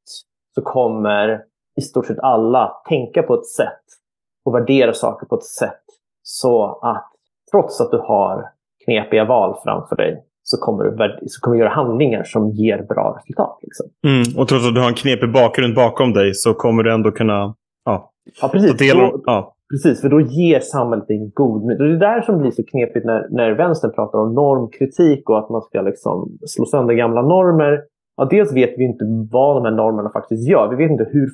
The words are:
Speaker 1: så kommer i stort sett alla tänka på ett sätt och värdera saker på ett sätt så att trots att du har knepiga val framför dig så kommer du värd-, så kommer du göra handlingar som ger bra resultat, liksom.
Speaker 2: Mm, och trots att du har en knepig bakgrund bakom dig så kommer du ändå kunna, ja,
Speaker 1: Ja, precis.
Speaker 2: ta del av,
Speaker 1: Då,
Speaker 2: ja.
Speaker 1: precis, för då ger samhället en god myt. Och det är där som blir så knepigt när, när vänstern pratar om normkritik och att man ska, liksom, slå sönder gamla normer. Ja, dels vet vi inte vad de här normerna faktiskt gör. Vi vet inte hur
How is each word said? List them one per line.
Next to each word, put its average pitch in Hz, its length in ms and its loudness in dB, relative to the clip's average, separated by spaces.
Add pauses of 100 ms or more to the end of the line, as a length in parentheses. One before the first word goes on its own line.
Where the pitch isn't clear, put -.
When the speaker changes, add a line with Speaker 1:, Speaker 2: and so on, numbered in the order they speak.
(560)
Speaker 1:
så 120 60 -4
kommer 107 800 -2 (360)
i 135 40 -4
stort 127 260 -4
sett 107 120 -8
alla 120 520 0 (180)
tänka 143 340 -2
på 127 100 -2
ett 117 140 -2
sätt - 360 -6 (600)
och 120 100 -2
värdera 123 380 2
saker - 340 -6
på 123 80 -2
ett - 100 -6
sätt - 380 -8 (400)
så 113 580 -2
att - 300 -6 (400)
trots - 300 0
att 117 100 -6
du - 60 2
har 98 480 -2 (400)
knepiga 107 400 0
val 107 380 2
framför - 320 -6
dig - 280 -2 (200)
så - 140 -2
kommer 104 260 -4
du 101 120 0
värd-, 107 300 -2
så - 160 -16
kommer 120 160 0
du - 60 4
göra 104 100 0
handlingar 123 500 0
som 107 260 -2
ger 107 340 0
bra - 360 -4
resultat, - 420 -6
liksom. - 240 -14 (220)
Speaker 2:
Mm, 123 340 2
och 127 60 0
trots 123 200 2
att 117 80 0
du 123 60 4
har 123 60 4
en 120 60 2
knepig 117 400 -2
bakgrund 120 420 2
bakom 123 380 4
dig 98 200 4
så 113 200 0
kommer 113 300 2
du 113 100 2
ändå 110 180 2
kunna, 107 440 -2 (300)
ja, 101 260 -4 (300)
Speaker 1:
Ja, 135 60 0
precis. 190 240 4
Speaker 2:
ta 117 60 -2
del 135 280 4
av, 127 60 2
Speaker 1:
Då, 135 140 -8
Speaker 2:
ja. 110 300 -2 (180)
Speaker 1:
precis, 135 280 0
för 139 80 0
då 151 120 6
ger 151 380 2
samhället 117 500 -4
en 107 200 -6
god 110 360 -2
myt. 117 140 -2
Och 139 80 0
det 160 60 2
är 165 60 0
där 214 220 2
som 214 200 0
blir 131 100 0
så 113 120 -6
knepigt 117 420 -4
när, 113 240 -2
när 117 220 0
vänstern 156 400 0
pratar 110 280 -2
om 110 140 0
normkritik 139 960 0
och 110 100 2
att 107 100 -6
man 113 120 -4
ska, - 200 -6
liksom, 95 640 -4
slå - 200 -4
sönder 120 280 0
gamla 117 280 2
normer. 156 600 2 (360)
Ja, 135 80 0
dels 196 280 2
vet 123 240 2
vi 123 60 0
inte 120 220 -2 (260)
vad 135 240 2
de 120 100 0
här 113 100 0
normerna 110 340 0
faktiskt 113 400 -4
gör. 117 180 4
Vi 120 80 -6
vet 156 160 0
inte 120 200 0
hur 139 220 0